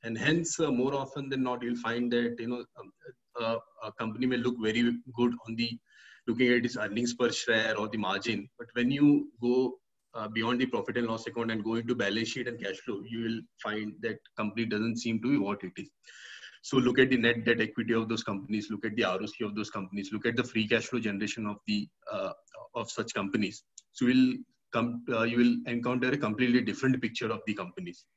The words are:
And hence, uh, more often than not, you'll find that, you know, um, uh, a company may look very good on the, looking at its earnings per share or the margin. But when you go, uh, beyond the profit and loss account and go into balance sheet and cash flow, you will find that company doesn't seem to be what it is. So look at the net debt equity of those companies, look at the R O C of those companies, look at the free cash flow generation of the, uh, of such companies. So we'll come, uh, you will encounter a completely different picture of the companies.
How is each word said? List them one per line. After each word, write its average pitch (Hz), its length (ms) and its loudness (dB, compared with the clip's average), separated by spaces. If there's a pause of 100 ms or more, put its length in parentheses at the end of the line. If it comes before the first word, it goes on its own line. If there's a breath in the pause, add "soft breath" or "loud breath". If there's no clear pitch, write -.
And 113 140 -6
hence, 160 420 0
uh, 156 120 2
more 131 220 2
often 139 360 -6
than 131 140 -2
not, 123 200 -2
you'll 120 140 -2
find 120 340 -2
that, 120 260 2
you 117 100 -6
know, 123 180 -4 (140)
um, 95 120 -16 (480)
uh, 113 180 0 (260)
a 110 100 -8
company 113 320 -2
may 127 120 2
look 120 220 0
very 110 220 2 (340)
good 120 180 4 (140)
on 113 80 -6
the, 117 140 -2 (580 loud breath)
looking 123 240 4
at 120 140 4
its 120 100 -2
earnings 110 380 -2
per 117 180 2
share 110 460 2
or 104 100 -2
the 107 100 -4
margin. 101 600 -2
But 117 160 -12
when 123 160 2
you 143 400 6 (120)
go, 123 340 2 (400)
uh, 110 120 -6
beyond 113 320 0
the - 60 2
profit 117 320 -2
and 120 100 0
loss 113 200 -4
account 117 240 -2
and 110 120 -4
go 113 120 0
into 120 180 0
balance 110 360 0
sheet 123 180 -4
and 117 140 -8
cash 95 160 -6
flow, 98 300 -8
you 113 160 -4
will 113 180 -2 (200)
find 107 400 -4
that 110 160 -4 (180)
company 107 300 -2
doesn't 113 320 0
seem 113 240 -2
to 120 80 0
be 139 80 4
what - 260 -2
it 180 140 -8
is. - 120 -12 (760 loud breath)
So - 140 2
look 123 220 4
at 131 120 8
the 127 60 2
net 117 280 2
debt 113 160 4
equity 113 320 -2
of 110 160 0
those 113 140 -2
companies, 104 480 -4
look 107 140 -8
at 110 100 -4
the 117 80 2
R 92 180 0
O 107 40 -6
C 107 200 -6
of 101 100 -6
those 104 140 -4
companies, 98 420 -8
look 107 140 -4
at 117 100 0
the 123 80 0
free 110 240 0
cash 113 180 2
flow 123 140 -2
generation 107 460 -2
of 104 120 -6 (100)
the, 104 200 0 (240)
uh, 95 200 -4 (440)
of 117 140 -6
such - 240 -6
companies. 101 500 -2 (300)
So 123 140 2
we'll 127 300 6 (360)
come, 120 380 -2
uh, 113 120 2
you 120 140 2
will 120 340 4
encounter 123 380 0
a 143 80 2
completely 120 440 4
different 127 400 2
picture 113 300 -4
of 110 140 -4
the 107 80 -2
companies. 90 520 -8 (100)